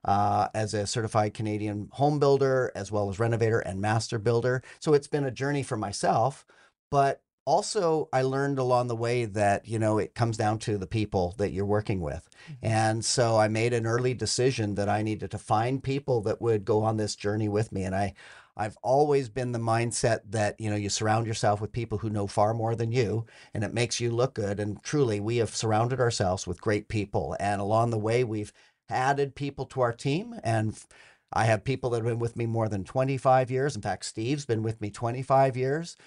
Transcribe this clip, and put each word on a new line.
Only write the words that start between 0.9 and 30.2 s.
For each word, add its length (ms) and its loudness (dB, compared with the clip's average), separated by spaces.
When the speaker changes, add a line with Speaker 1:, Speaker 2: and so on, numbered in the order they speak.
Speaker 1:
Canadian 580 -4
home 260 2
builder, 560 4
as 160 -8
well 200 -2
as 80 -8
renovator 400 2
and 240 -4
master 360 0
builder. 440 2
So 140 4
it's 140 2
been 160 -2
a 60 -2
journey 320 -2
for 140 -4
myself, 720 -2
but 300 2
also 640 2
I 100 2
learned 360 0
along 300 2
the 80 -2
way 280 0
that, 440 2
you 100 -2
know, 200 2
it 180 -4
comes 200 0
down 220 0
to 180 -2
the 100 -4
people 520 0
that 140 0
you're 120 -2
working 360 0
with. 280 -6
Speaker 2:
Mm-hmm. 160 -8
Speaker 1:
And 380 2
so 320 2
I 100 6
made 260 2
an 140 0
early 280 0
decision 600 0
that 140 0
I 140 0
needed 280 -4
to 80 -8
find 420 0
people 420 -2
that 200 -2
would 220 2
go 180 2
on 140 0
this 180 -2
journey 340 -2
with 220 0
me. 140 -4
And 100 -4
I, 200 -2
I've 260 -6
always 460 2
been 240 -4
the 80 -2
mindset 680 0
that, 300 0
you 100 -2
know, 40 0
you 140 -2
surround 400 0
yourself 320 0
with 100 -6
people 280 -4
who 120 -4
know 160 -2
far 260 2
more 220 -2
than 160 -2
you, 360 0
and 80 -4
it 100 -4
makes 280 -2
you 100 0
look 240 0
good. 240 -2
And 240 -6
truly, 380 0
we 160 -2
have 180 0
surrounded 460 0
ourselves 480 0
with 120 -6
great 280 -2
people. 500 -2
And 220 -2
along 300 2
the 60 -2
way, 280 2
we've 280 -6
added 480 0
people 300 -6
to 160 -2
our 100 2
team. 500 -2